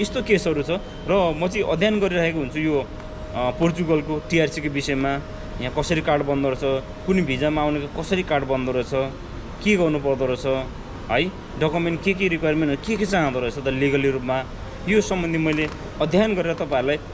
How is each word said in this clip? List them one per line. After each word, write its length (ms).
यस्तो 220
केसहरू 400
छ। 60
र 300
म 100
चाहिँ 200
अध्ययन 320
गरिरहेको 400
हुन्छु 200
यो, 220
अ, 40
पोर्चुगलको 680
टिआरसीको 400
विषयमा। 400
यहाँ 120
कसरी 280
कार्ड 220
बन्दो 260
रहेछ, 340
कुन 140
भिजामा 400
आउनेको 400
कसरी 220
कार्ड 200
बन्दो 280
रहेछ, 200
के 120
गर्नु 240
पर्दो 260
रहेछ 200
है, 200
डकुमेन्ट 440
के 100
के 140
रिक्वायरमेन्टहरू 600
के 100
के 80
चाहँदो 340
रहेछ 200
त 80
लिगली 440
रूपमा, 320
यो 140
सम्बन्धी 360
मैले 320
अध्ययन 340
गरेर 180
तपाईँहरूलाई 460